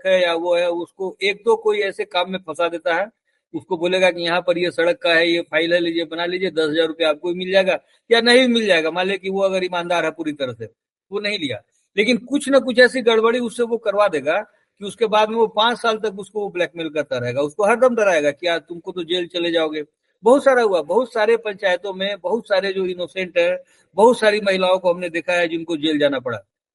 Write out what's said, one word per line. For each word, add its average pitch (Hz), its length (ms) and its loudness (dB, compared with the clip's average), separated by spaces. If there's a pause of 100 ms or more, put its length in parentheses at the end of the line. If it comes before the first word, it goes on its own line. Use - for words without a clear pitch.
है 185 160 4
या 170 120 2
वो 170 220 0
है, 175 140 0
उसको 175 520 -8
एक 196 220 -2
तो 226 120 4
कोई 214 220 0
ऐसे 196 260 -4
काम 180 280 -4
में 185 60 -6
फंसा 170 300 -4
देता 170 260 -4
है, 202 160 -2 (440)
उसको 175 220 -6
बोलेगा 185 340 2
कि 170 120 -6
यहाँ 170 180 0
पर 175 180 0
ये 175 120 -2
सड़क 175 320 0
का 170 80 0
है, 170 200 4
ये 170 100 0
फाइल 170 340 -2
है, 180 60 2
लीजिए, 165 240 -2
बना 165 220 -6
लीजिए, 185 240 -4
दस 160 200 0
हजार 160 160 0
रुपये 160 200 -2
आपको 151 220 -2
ही 175 60 -2
मिल 185 160 -8
जाएगा 185 280 2 (320)
या 233 100 4
नहीं 247 280 6
मिल 233 180 0
जाएगा। 160 240 2
मान 180 160 -2
ले 196 120 -4
कि 190 120 -8
वो 196 100 -2
अगर 190 240 0
ईमानदार 175 400 -2
है 160 60 0
पूरी 151 220 -6
तरह 135 200 -6
से, 113 160 -14 (440)
वो 208 80 -6
नहीं 208 180 -4
लिया, 123 240 -6 (340)
लेकिन 220 200 2
कुछ 254 320 -6
ना 269 100 4
कुछ 233 200 -2
ऐसी 247 240 4
गड़बड़ी 226 360 2
उससे 240 240 -4
वो 233 140 -2
करवा 208 320 0
देगा 156 300 -2 (400)
कि 196 60 -16
उसके 202 220 -4
बाद 214 220 2
में 220 80 -6
वो 226 100 2
पांच 220 320 0
साल 220 200 -2
तक 202 200 -6
उसको 202 320 -8
ब्लैकमेल 170 380 -4
करता 147 300 -4
रहेगा, 123 220 -4
उसको 151 260 -2
हरदम 240 280 4
डराएगा 175 360 2
कि 170 160 -6
यार 170 120 0
तुमको 170 340 -12
तो 175 120 -8
जेल 175 220 -4
चले 170 240 -4
जाओगे। 156 340 -2 (380)
बहुत 262 220 4
सारा 254 180 4
हुआ, 190 200 0
बहुत 214 300 -2
सारे 226 240 2
पंचायतों 196 580 -4
में 196 260 -6
बहुत 190 280 -4
सारे 196 240 0
जो 190 140 -2
इनोसेंट 180 520 -4
है, 180 240 2 (320)
बहुत 214 240 6
सारी 214 220 2
महिलाओं 190 380 2
को 185 160 2
हमने 180 140 -8
देखा 170 240 -4
है 175 160 2
जिनको 165 280 -6
जेल 151 220 0
जाना 139 200 2
पड़ा। 120 200 -6 (360)